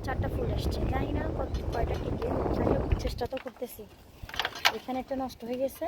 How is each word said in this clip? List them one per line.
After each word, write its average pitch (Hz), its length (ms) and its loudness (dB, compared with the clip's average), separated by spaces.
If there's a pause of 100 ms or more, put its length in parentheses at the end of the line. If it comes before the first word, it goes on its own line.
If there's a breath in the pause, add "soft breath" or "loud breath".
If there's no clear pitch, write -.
চারটা 262 300 0
ফুল 240 220 0
আসছে। - 240 0 (120)
জানি 269 260 0
না 302 40 0 (140)
কত, 262 160 -2 (200)
কয়টা - 300 2
টিকে, - 260 -2 (280)
যাই - 180 4
হোক, - 100 4 (180)
চেষ্টা - 300 0
তো 269 120 -4
করতেছি। 233 380 -8 (920)
এখানে 254 260 -2
একটা 269 200 -2
নষ্ট 247 260 -6
হয়ে 247 140 0
গেছে। 269 260 0